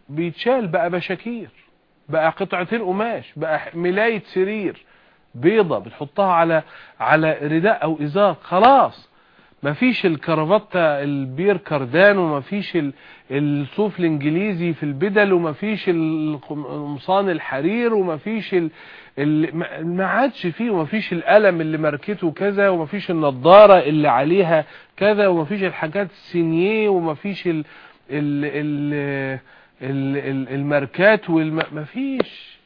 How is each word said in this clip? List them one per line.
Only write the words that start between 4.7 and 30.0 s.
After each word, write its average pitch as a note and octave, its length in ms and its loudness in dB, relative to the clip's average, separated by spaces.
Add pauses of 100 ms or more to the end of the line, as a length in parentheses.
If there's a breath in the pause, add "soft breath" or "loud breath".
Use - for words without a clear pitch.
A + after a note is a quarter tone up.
بيضة D#3+ 440 2
بتحطها C#3+ 520 -4
على، E3 320 2 (360 loud breath)
على D3+ 420 2
رداء E3 420 0
أو D#3 180 -2
إزار، E3 400 0
خلاص. G#3 680 4 (560 soft breath)
مفيش D3+ 420 0
الكرافتة E3 760 0 (240)
البير C#3+ 540 -2
كاردان، D#3+ 600 2
ومفيش F3 580 -4
ال-، C#3+ 180 -2 (380 loud breath)
الصوف D3 680 -2
الإنجليزي E3+ 720 -2
في - 100 -8
البدل، G3 500 0
ومفيش F3+ 560 -2
القم-، D#3 760 -2
قمصان D3 640 -4
الحرير، F3+ 640 -2
ومفيش F#3+ 600 -4
ال-، E3+ 160 0 (500 loud breath)
ال-، D3+ 360 0
ما، E3 260 -6
ما F3 240 -2
عادش G#3+ 420 -2
فيه، A3+ 220 -4
ومفيش F#3+ 440 -2
القلم F3+ 480 4
اللي D#3 160 -2
ماركته D#3 540 -2
كذا، G3+ 380 0
ومفيش F3 420 -4
النضارة E3+ 680 8
اللي D3 280 2
عليها D#3 580 2 (320 loud breath)
كذا، G3+ 300 2
ومفيش F3+ 360 0
الحاجات F3 480 -4
السينيه، F3 760 0
ومفيش F3 580 -4
ال-، D#3+ 180 -2 (440 loud breath)
ال-، D3 360 -2
ال-، C#3+ 960 -4 (420 soft breath)
ال-، C#3 360 -4